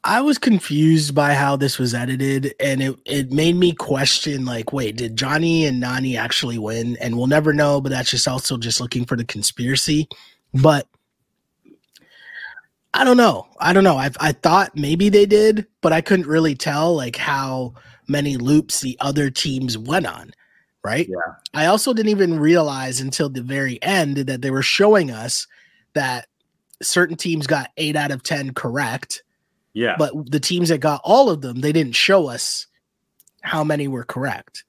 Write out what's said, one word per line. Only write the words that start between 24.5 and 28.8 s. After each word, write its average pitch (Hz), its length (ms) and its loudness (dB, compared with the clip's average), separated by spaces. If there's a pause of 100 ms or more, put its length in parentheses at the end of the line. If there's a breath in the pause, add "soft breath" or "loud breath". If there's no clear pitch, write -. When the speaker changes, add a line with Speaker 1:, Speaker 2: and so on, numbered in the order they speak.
Speaker 1:
were 135 100 0
showing 196 480 4
us 117 380 -8 (460 soft breath)
that 131 340 -4 (560)
certain 175 340 0
teams 160 300 -4
got 156 300 -2
eight 151 180 -4
out 147 160 -2
of 135 100 -8
ten 139 320 -6
correct. 127 680 -6 (500)